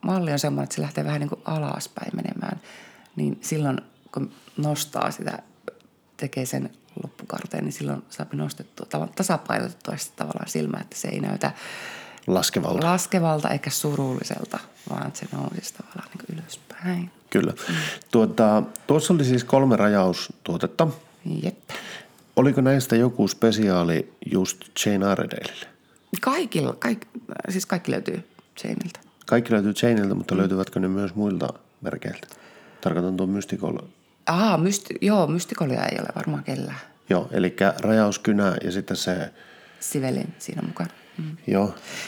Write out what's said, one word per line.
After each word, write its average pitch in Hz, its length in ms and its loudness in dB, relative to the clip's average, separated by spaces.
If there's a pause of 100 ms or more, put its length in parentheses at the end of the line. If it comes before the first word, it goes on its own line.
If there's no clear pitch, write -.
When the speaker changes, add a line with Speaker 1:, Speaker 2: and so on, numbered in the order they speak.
Speaker 1:
malli 180 280 0
on 143 80 0
semmoinen, 139 240 0
että - 120 -8
se 156 60 -2
lähtee 151 240 -4
vähän - 140 0
niinku - 260 -4
alaspäin - 680 -6
menemään, - 440 -6 (560)
niin 147 260 -2
silloin 147 360 0 (340)
kun 139 200 -4 (260)
nostaa - 540 -2
sitä, - 280 -8 (800)
tekee 135 280 -4
sen - 240 -4 (340)
loppukarteen, - 600 -8
niin 76 100 -4
silloin 71 360 -6
saa - 240 -10
nostettua, - 560 -8
tav-, 160 260 -4
tasapainotettua - 840 -2
sitä - 180 -10
tavallaan - 340 -6
silmää, - 320 -4
että - 160 -16
se - 100 -6
ei - 120 -4
näytä 50 320 -2 (760)
Speaker 2:
Laskevalta. 92 600 2
Speaker 1:
laskevalta 165 600 2
eikä 143 200 -2
surulliselta, - 880 -2 (300)
vaan - 180 -4
että - 120 -8
se - 60 -10 (100)
nousisi - 380 -8
tavallaan - 360 -16
niinku - 160 -16 (160)
ylöspäin. 175 680 -8 (180)
Speaker 2:
Kyllä. - 220 2 (180)
Speaker 1:
Mm. - 60 -2 (360)
Speaker 2:
Tuota, 110 520 6 (240)
tuossa 151 260 4
oli 151 120 4
siis 127 180 4
kolme 135 320 6
rajaustuotetta. 98 1120 2 (560)
Speaker 1:
Jep. 175 140 -4 (800)
Speaker 2:
Oliko 135 260 6
näistä 131 340 4
joku 117 320 4
spesiaali 95 840 4 (180)
just 92 280 0 (260)
Jane 101 280 2
Iredaleille? - 520 -4 (560)
Speaker 1:
Kaikilla, 233 580 0
kaik-, - 280 -2 (420)
siis 185 160 -2
kaikki 175 260 -2
löytyy - 320 -4 (400)
Janeilta. - 360 -6 (260)
Speaker 2:
Kaikki 120 280 2
löytyy 104 200 4 (100)
Janeilta, 104 320 4
mutta 92 200 -2
Speaker 1:
Mm. 92 40 4
Speaker 2:
löytyvätkö 95 400 0
ne 92 80 2
myös 95 280 -2
muilta 101 340 0 (320)
merkeiltä? - 460 -8 (540)
Tarkoitan 90 360 0
tuon 92 120 2 (100)
Mystical- 80 460 -4 (400)
Speaker 1:
Aa, 180 320 4
mysti-, 190 440 0
joo, 196 260 6
Mysticolia 151 580 0
ei - 140 -2
ole - 160 -4
varmaan 143 280 -4
kellään. 139 340 -6 (320)
Speaker 2:
Joo, - 220 2
elikkä 92 480 2
rajauskynä 104 840 4
ja 87 80 -2
sitten 98 260 -4
se - 360 -2 (460)
Speaker 1:
Sivelin 131 600 -2
siinä - 220 -8
mukana. - 280 -4 (280)
Mm. 160 200 -8 (100)
Speaker 2:
Joo. 98 280 2 (320)